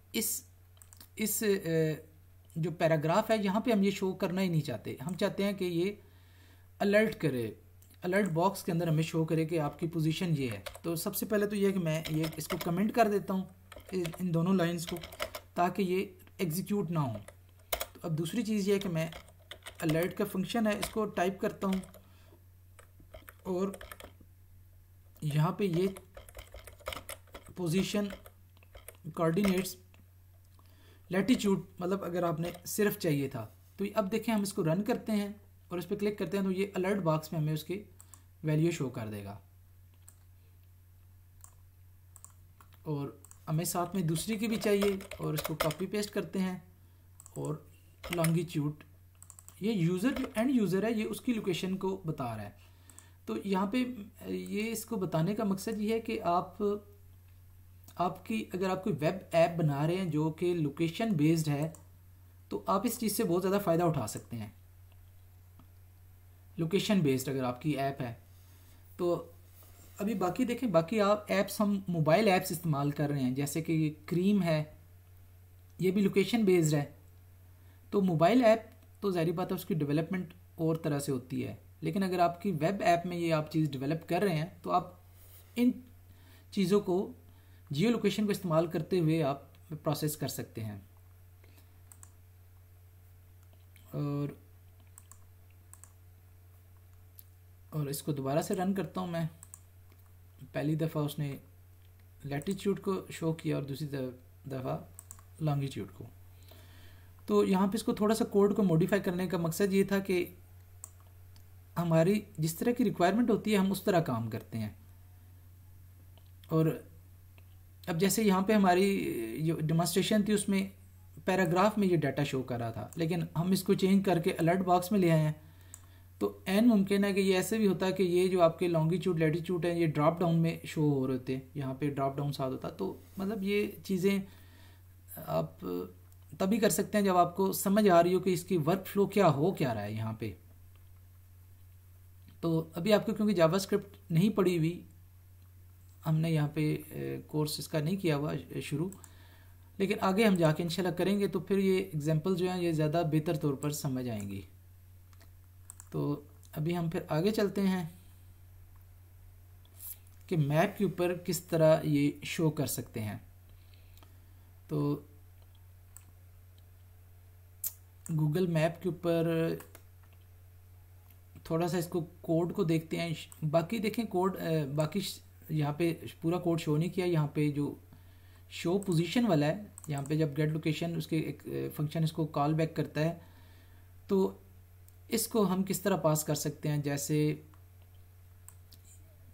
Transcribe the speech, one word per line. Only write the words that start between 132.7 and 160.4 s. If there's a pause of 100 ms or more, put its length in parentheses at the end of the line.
तो (200)
मतलब
ये
चीज़ें (960)
आप (760)
तभी
कर
सकते
हैं
जब
आपको
समझ
आ
रही
हो
कि
इसकी
वर्कफ्लो
क्या
हो
क्या
रहा
है
यहाँ
पे। (2000)
तो (160)
अभी
आपको
क्योंकि
जावास्क्रिप्ट (140)
नहीं
पड़ी
हुई, (1200)
हमने
यहाँ
पे,
अ,
कोर्स
इसका
नहीं
किया
हुआ,
अ,
शुरू, (880)
लेकिन
आगे
हम
जाके
इंशाल्लाह
करेंगे
तो
फिर
ये
एग्जांपल
जो
हैं
ये
ज़्यादा
बेहतर
तौर
पर
समझ
आएंगी। (1400)
तो (280)
अभी
हम
फिर
आगे
चलते
हैं (2500)
कि
मैप